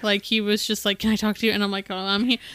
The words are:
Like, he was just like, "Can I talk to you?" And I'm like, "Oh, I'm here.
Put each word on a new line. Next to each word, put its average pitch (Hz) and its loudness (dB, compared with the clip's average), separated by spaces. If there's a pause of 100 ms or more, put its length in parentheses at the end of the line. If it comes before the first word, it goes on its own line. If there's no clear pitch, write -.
Like, 202 0
he 220 2
was 208 0
just 220 -2
like, 202 0
"Can 220 2
I 220 4
talk 214 0
to 226 0
you?" 214 4
And 202 0
I'm 202 0
like, 196 -6
"Oh, 190 -6
I'm 196 0
here. 247 2 (160)